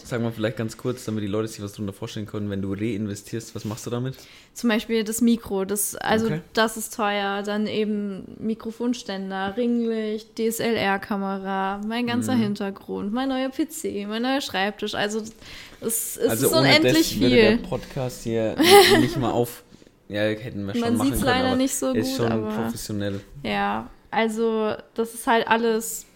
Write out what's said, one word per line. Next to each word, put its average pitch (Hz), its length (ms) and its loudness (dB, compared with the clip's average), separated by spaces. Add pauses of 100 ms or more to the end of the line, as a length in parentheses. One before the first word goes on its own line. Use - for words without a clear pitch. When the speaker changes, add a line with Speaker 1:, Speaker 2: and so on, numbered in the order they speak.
Speaker 1:
sag 117 160 -4
mal 117 100 0
vielleicht 113 260 -2
ganz 110 200 -4
kurz, 123 280 -6
damit 107 180 -4
die 104 40 -4
Leute 107 200 -2
sich - 160 -12
was 101 100 -10
drunter 101 200 -6
vorstellen 110 340 -8
können, 104 240 -6
wenn 98 100 -4
du 98 120 -4
reinvestierst, 107 840 -6
was 117 100 -10
machst 110 220 -8
du - 20 -6
damit? 123 240 -4 (400)
Speaker 2:
Zum - 160 -2
Beispiel 226 340 0
das 220 180 -2
Mikro, 226 440 2
das, 202 300 -4
also 220 320 0
Speaker 1:
Okay. 160 140 -2 (120)
Speaker 2:
das 226 240 2
ist - 180 -10
teuer, 202 460 -2
dann 208 240 -2
eben 208 720 -4
Mikrofonständer, 208 1200 -4
Ringlicht, 226 800 -2
D-S-L-R-Kamera, 196 1500 0
mein 240 200 -2
ganzer 240 280 0
Speaker 1:
Mhm. 233 60 4
Speaker 2:
Hintergrund, 202 720 -4
mein 262 160 0
neuer 262 200 -2
P 302 180 -2
C, 202 400 -6
mein 220 140 -4
neuer 269 200 0
Schreibtisch, 208 540 -2
also 208 240 -2 (640)
es, - 360 -4
es - 20 -
Speaker 1:
Also 113 280 2
Speaker 2:
ist - 60 4
Speaker 1:
ohne - 160 6
Speaker 2:
unendlich 320 420 6
Speaker 1:
das - 80 -4
würde 254 180 4
der 220 200 8
Speaker 2:
viel. 240 100 -6
Speaker 1:
Podcast 127 560 -6
hier 113 320 0 (220)
Speaker 2:
<laughs> 370 220 10
Speaker 1:
nicht - 180 2
mal 113 140 0
auf, 120 320 0 (460)
ja, 104 120 -2
hätten 110 440 -2
wir - 80 -6
schon 240 80 0
Speaker 2:
Man 233 160 2
Speaker 1:
machen 254 100 2
Speaker 2:
sieht's 226 140 2
Speaker 1:
können, 254 160 4
Speaker 2:
leider 262 100 2
Speaker 1:
aber 254 100 2
Speaker 2:
nicht 269 180 2
so 262 160 0
Speaker 1:
ist 254 160 2
Speaker 2:
gut, 262 100 -2
Speaker 1:
schon 226 140 2
Speaker 2:
aber 214 160 0 (160)
Speaker 1:
professionell. 101 580 -4 (220)
Speaker 2:
Ja, 208 460 -2 (220)
also 220 600 0 (200)
das 226 200 -4
ist - 140 -12
halt 226 200 4
alles 226 580 0 (100)